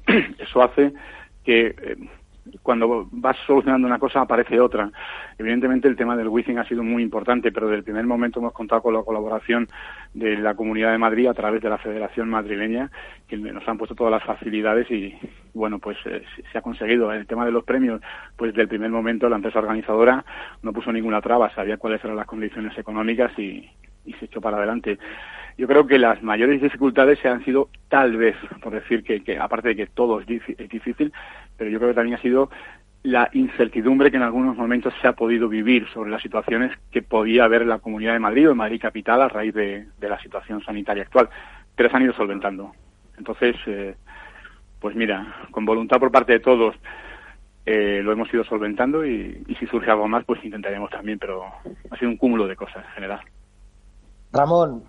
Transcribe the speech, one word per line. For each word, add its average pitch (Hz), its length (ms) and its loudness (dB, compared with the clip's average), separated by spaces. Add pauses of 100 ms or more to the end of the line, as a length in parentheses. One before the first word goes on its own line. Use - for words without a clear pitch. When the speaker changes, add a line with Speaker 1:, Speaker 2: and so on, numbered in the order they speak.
Speaker 1:
<clears throat> - 320 4
eso - 240 2
hace 143 320 4 (500)
que, 117 340 4
eh, - 180 -10 (680)
cuando 117 500 2
vas 123 240 0 (100)
solucionando 131 400 4
una 123 140 0
cosa 135 200 0
aparece 117 400 2
otra. 107 300 2 (480)
Evidentemente 123 480 0
el 127 100 6
tema 120 200 -2
del 113 120 -2
wifi 117 280 0
ha 117 100 -2
sido 120 160 -4
muy 120 200 0
importante, 113 500 0
pero 110 160 -2
desde 104 100 0
el 101 60 -8
primer 110 200 -4
momento 120 360 -2
hemos 120 120 -4
contado 113 300 -2
con 113 120 2
la 110 80 0
colaboración 110 680 -2 (440)
de 110 240 -2
la 104 180 -2
Comunidad 110 380 0
de 113 60 0
Madrid 113 300 2
a 120 60 0
través 107 280 -2
de 110 80 -2
la 104 80 -2
Federación 110 500 -6
Madrileña, 110 640 -4 (380)
que 110 80 -10
nos 107 320 -10
han 110 100 -4
puesto 110 160 -8
todas 113 160 0
las 110 140 0
facilidades 107 680 -2
y, 101 240 -6 (400)
bueno, 107 240 -4
pues, 104 260 -10
eh, 104 180 -8 (140)
se, - 140 -18
se 113 80 -8
ha - 40 -6
conseguido. 117 500 0
El 104 160 -8
tema 117 180 -4
de 117 60 0
los 117 120 0
premios, 123 360 0 (360)
pues 117 180 -4
del 107 140 2
primer 113 220 -4
momento 117 380 0
la 117 80 2
empresa 107 240 -2
organizadora 110 640 2 (380)
no 117 100 -6
puso 117 200 -6
ninguna 110 280 -2
traba, 117 340 2
sabía 104 220 -4
cuáles 110 280 -4
eran 107 120 -6
las 104 100 -6
condiciones 107 500 -8
económicas 113 640 -2
y, 95 300 -10 (360)
y - 100 -16
se - 100 -14
echó 113 160 -12
para 107 160 -4
adelante. 104 420 -4 (600)
Yo 127 100 -2
creo 143 180 8
que 135 120 6
las 113 240 4
mayores 117 400 2
dificultades 135 580 4
se 139 80 0
han 123 160 -2
sido, 135 240 2 (220)
tal 131 260 4
vez, 113 180 4 (280)
por 110 100 -8
decir 110 320 -2
que, 104 180 -2
que 90 160 -4
aparte 110 300 -2
de 113 80 0
que 104 100 -6
todo 117 320 0
es - 80 -10
difí-, 117 300 -6
es 104 140 -14
difícil, 120 420 -4 (460)
pero 110 120 -6
yo 110 80 -2
creo 120 120 4
que 123 60 0
también 117 220 0
ha - 40 -10
sido 131 260 4 (540)
la 123 320 2
incertidumbre 131 760 4
que 131 60 0
en 127 60 2
algunos 123 340 0
momentos 120 460 -2
se 131 60 4
ha 123 40 4
podido 117 380 0
vivir 110 420 2
sobre 107 180 -8
las 110 120 -6
situaciones 113 500 -2 (180)
que 120 120 -2
podía 113 420 4
haber 113 180 6
en 117 60 2
la 110 120 0
Comunidad 110 340 -4
de 117 40 0
Madrid 113 300 6
o 147 40 8
en 127 40 2
Madrid 113 240 -4
Capital 113 400 0
a 135 80 4
raíz 107 240 -4
de, 104 340 -4 (140)
de 104 80 -8
la 101 140 -6
situación 104 420 -10
sanitaria 104 380 -6
actual, 120 260 4 (460)
pero 120 160 4
se 135 60 0
han 127 80 4
ido 123 100 2
solventando. 98 580 -6 (460)
Entonces, 120 360 -2 (120)
eh, 98 280 -8 (840)
pues 104 160 -6
mira, 107 400 -2 (140)
con 107 160 -6
voluntad 113 340 2
por 131 100 4
parte 127 220 4
de 113 80 6
todos, 117 340 4 (920)
eh, 101 360 0
lo 104 80 -2
hemos 110 220 -2
ido 117 120 2
solventando 113 600 -2
y, 104 420 -6
y - 100 -8
si 120 100 -8
surge 117 240 0
algo 107 180 4
más, 117 160 0
pues - 180 -2
intentaremos 101 480 -8
también, 104 280 -8
pero 92 260 -8 (460)
ha 113 80 -12
sido 120 120 -2
un 113 60 -4
cúmulo 113 300 2
de 92 100 -6
cosas 98 300 -14
en - 80 -20
general. 98 260 -10 (1120)
Speaker 2:
Ramón, 143 560 2